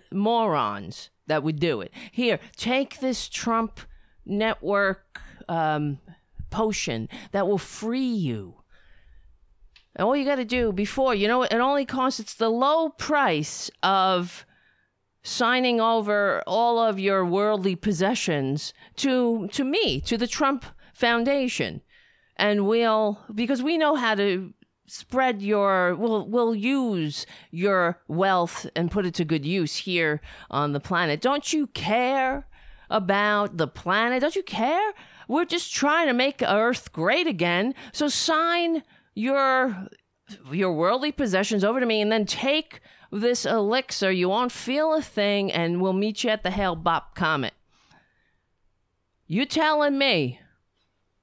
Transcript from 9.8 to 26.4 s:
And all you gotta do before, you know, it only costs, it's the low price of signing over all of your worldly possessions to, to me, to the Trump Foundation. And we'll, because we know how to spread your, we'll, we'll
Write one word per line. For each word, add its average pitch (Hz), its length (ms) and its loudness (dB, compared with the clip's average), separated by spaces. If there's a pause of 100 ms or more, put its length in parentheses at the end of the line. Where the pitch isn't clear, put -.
And 185 100 -2
all 247 100 2
you 285 100 0
gotta 262 200 0
do 233 260 0
before, 226 420 0
you 202 140 2
know, 247 160 2
it - 100 0
only 269 320 2
costs, 254 340 -2
it's - 140 -10
the 226 160 0
low 285 400 2
price 226 800 0 (140)
of 185 600 2 (800)
signing 247 580 2
over 208 680 2
all 233 320 2
of 220 200 2
your 196 240 2
worldly 196 520 0
possessions 170 960 -2 (220)
to, 240 540 0
to 277 140 -2
me, 269 380 0
to - 160 -2
the 233 100 0
Trump 277 380 0 (280)
Foundation. 233 880 0 (540)
And 208 320 2
we'll, 220 560 2 (100)
because 240 280 0
we 311 160 0
know 311 160 4
how 240 220 0
to 196 380 0 (340)
spread 247 540 -2
your, 196 540 2
we'll, 214 320 0
we'll 226 280 0